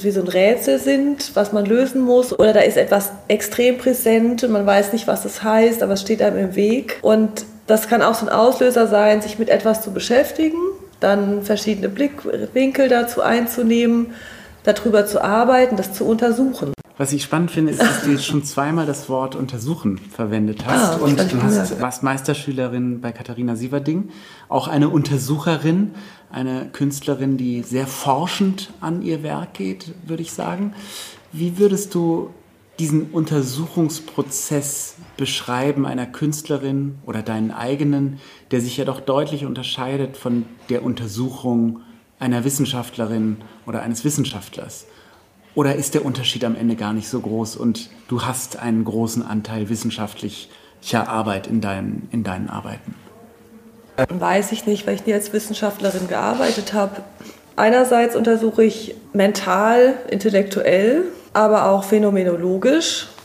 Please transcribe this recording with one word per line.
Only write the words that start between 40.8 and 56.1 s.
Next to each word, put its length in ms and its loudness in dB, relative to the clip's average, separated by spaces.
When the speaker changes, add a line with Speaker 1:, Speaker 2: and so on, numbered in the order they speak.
Speaker 2:
Untersuchung 1000 -2
einer 260 0
Wissenschaftlerin 920 -2
oder 160 -6
eines 240 -4
Wissenschaftlers? 800 -6
Oder 220 2
ist 180 -4
der 100 2
Unterschied 400 -4
am 140 0
Ende 180 0
gar 160 -4
nicht 160 -4
so 140 -6
groß 340 -4
und 340 -2
du 140 -4
hast 360 -6
einen 240 0
großen 420 -2
Anteil 440 -4
wissenschaftlicher 1400 -6
Arbeit 400 -4
in 140 -2
deinen, 500 -6
in 140 -4
deinen 240 -6
Arbeiten? 440 -12
Speaker 1:
Weiß 420 -2
ich 140 -6
nicht, 200 -2
weil 100 -2
ich 100 -8
nie 80 0
als 180 -4
Wissenschaftlerin 800 -4
gearbeitet 640 0